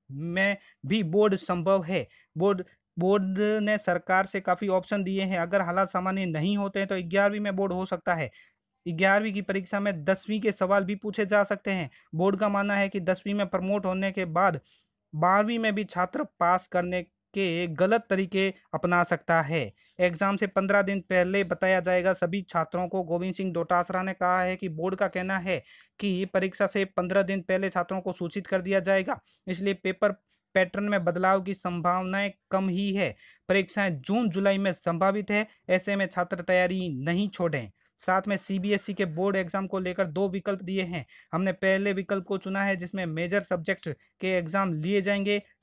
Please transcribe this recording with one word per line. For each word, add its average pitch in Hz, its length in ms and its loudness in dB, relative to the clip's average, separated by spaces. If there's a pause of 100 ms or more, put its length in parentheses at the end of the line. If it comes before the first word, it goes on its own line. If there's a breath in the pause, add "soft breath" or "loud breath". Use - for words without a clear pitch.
(100)
में 175 460 -2 (300 soft breath)
भी 208 180 0
बोर्ड 196 320 4
संभव 185 480 0
है। 160 220 -2 (300 soft breath)
बोर्ड, 185 280 2 (320 soft breath)
बोर्ड 190 420 2 (240)
ने 208 160 0
सरकार 190 480 2
से 196 160 -4
काफ़ी 190 280 0
ऑप्शन 185 340 0
दिए 190 180 -2
हैं। 185 160 0
अगर 175 240 2
हालात 180 280 0
सामान्य 190 360 -2
नहीं 170 300 0
होते 196 220 -2
हैं 196 100 -2
तो 190 120 -2
ग्यारहवीं 202 400 2
में 202 160 -4
बोर्ड 196 160 0
हो 185 140 -2
सकता 180 280 -2
है। 156 160 -4 (560 soft breath)
ग्यारहवीं 196 460 2
की 202 100 -4
परीक्षा 196 380 -4
में 185 240 -2
दसवीं 190 360 0
के 214 120 2
सवाल 196 320 2
भी 202 120 -4
पूछे 214 300 -4
जा 202 180 4
सकते 202 260 -2
हैं। 180 180 -2 (260 soft breath)
बोर्ड 190 240 2
का 208 100 2
मानना 202 260 0
है 196 140 2
कि 196 120 -4
दसवीं 185 340 -2
में 202 120 0
प्रमोट 190 400 -2
होने 190 260 0
के 190 140 -2
बाद 170 320 2 (540 soft breath)
बारहवीं 202 460 4
में 220 160 2
भी 208 100 -2
छात्र 180 400 -2 (160)
पास 180 260 4
करने 180 360 -2
के 175 680 -4
गलत 196 420 2
तरीके 190 380 2 (260 soft breath)
अपना 175 300 2
सकता 165 380 2
है। 151 180 -2 (380 soft breath)
एग्जाम 180 380 2
से 202 120 0
पन्द्रह 196 340 2
दिन 190 200 0
पहले 185 420 2
बताया 185 360 2
जाएगा 180 320 2
सभी 180 320 -2
छात्रों 175 440 -2
को। 190 160 -2
गोविंद 175 300 -2
सिंह 190 180 -4
डोटासरा 175 500 0
ने 190 120 -4
कहा 180 260 2
है 185 160 0
कि 190 140 -8
बोर्ड 170 240 -4
का 190 140 0
कहना 185 300 -4
है 175 240 -4 (380 loud breath)
कि 190 240 0 (100)
परीक्षा 190 340 0
से 196 180 0
पन्द्रह 185 380 0
दिन 196 180 -2
पहले 190 280 0
छात्रों 185 300 -4
को 180 120 -6
सूचित 175 340 -6
कर 185 160 0
दिया 190 180 0
जाएगा, 190 400 0 (260 soft breath)
इसलिए 190 300 -2
पेपर 202 360 0 (420)
पैटर्न 190 300 0
में 202 200 0
बदलाव 185 380 2
की 190 120 -6
संभावनाएं 185 760 -2 (200)
कम 190 180 0
ही 196 240 0
है। 185 220 0 (340 loud breath)
परीक्षाएं 190 480 2
जून 208 340 0
जुलाई 196 280 2
में 196 160 2
संभावित 190 560 0
है, 208 160 2 (220 soft breath)
ऐसे 185 280 0
में 196 100 0
छात्र 180 360 -4
तैयारी 180 520 2
नहीं 170 360 0
छोड़ें। 143 400 -2 (300)
साथ 190 280 2
में 196 80 0
सीबीएसई 196 580 -2
के 196 120 0
बोर्ड 185 300 -2
एग्जाम 190 300 -4
को 196 120 -4
लेकर 180 280 -2
दो 185 220 -2
विकल्प 196 340 -4
दिए 190 200 -4
हैं। 170 220 -6 (280 loud breath)
हमने 185 220 0
पहले 196 380 2
विकल्प 190 320 -4
को 196 140 -2
चुना 190 240 -4
है 196 140 0
जिसमें 180 300 -6
मेजर 170 360 -2
सब्जेक्ट 180 460 -4 (320 soft breath)
के 190 120 -2
एग्जाम 180 420 0
लिए 185 280 0
जाएंगे, 202 380 0 (220 soft breath)